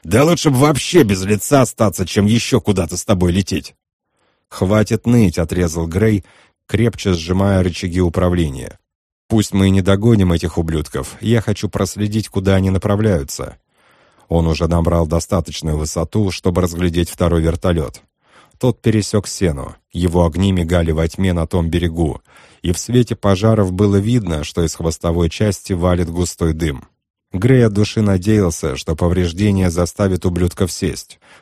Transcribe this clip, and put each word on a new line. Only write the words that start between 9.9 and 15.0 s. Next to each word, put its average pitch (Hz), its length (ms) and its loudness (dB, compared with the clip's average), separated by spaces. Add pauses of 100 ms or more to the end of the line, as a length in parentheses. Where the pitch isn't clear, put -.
этих 82 240 -2
ублюдков, 80 640 -4
я 113 200 2
хочу 104 280 -4
проследить, 104 600 -4
куда 95 260 0
они 95 140 2
направляются". 95 880 -2 (720)
Он 82 200 2
уже 82 200 0
набрал 82 380 2